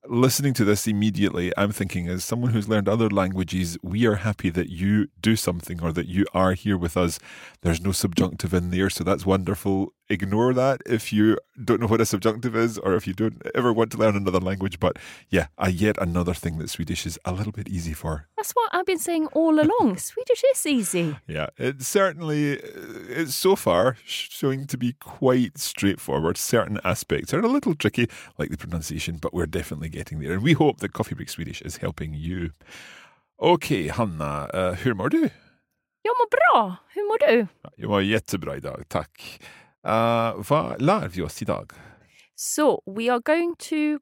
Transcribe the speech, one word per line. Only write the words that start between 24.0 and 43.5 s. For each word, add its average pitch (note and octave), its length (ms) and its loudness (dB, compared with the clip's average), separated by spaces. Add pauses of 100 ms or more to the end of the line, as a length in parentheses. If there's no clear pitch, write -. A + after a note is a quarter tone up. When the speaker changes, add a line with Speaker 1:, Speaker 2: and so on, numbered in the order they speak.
Speaker 1:
showing - 640 -4
to C#3 100 -6
be B2 160 -2
quite - 640 2
straightforward. D#2+ 800 0
Certain G#2 480 0
aspects - 480 -2
are E3 80 0
a A#3 80 0
little B3+ 260 0
tricky, - 320 0 (300)
like - 120 -4
the D#2+ 80 -6
pronunciation, E2 600 -6
but D2+ 160 -6
we're F2 120 0
definitely D#2+ 440 -6
getting D2+ 320 -8
there. C#2 100 -6
And F#2+ 100 -2
we D#3+ 120 4
hope D3 260 2
that G2+ 140 -6
Coffee - 220 -4
Break C#3 140 -12
Swedish - 320 -10
is - 180 -12
helping D#2 340 -6
you. E2 380 -6 (840)
Okej, C3+ 520 2
Hanna, D2+ 640 -4
eh, F#2 200 0
hur A#2 200 -2
mår G#2 160 -2
du? D#4+ 200 2 (720)
Speaker 2:
Jag A#4 160 -2
mår A#4 120 0
bra. G4+ 460 4 (180)
Hur G4+ 140 -4
mår A4 200 2
du? A3+ 200 4 (280)
Speaker 1:
Jag G#2+ 140 -8
mår G2+ 120 2
jättebra G2 540 -2
idag, C#2 320 -10
tack. - 540 -8 (460)
Eh, A2+ 480 2 (140)
vad D3 320 0
lär F3+ 260 2
vi F2+ 140 -6
oss - 200 -6
idag? - 300 -4 (640)
Speaker 2:
So, - 500 0
we A3+ 240 -4
are B3 100 2
going E4+ 360 0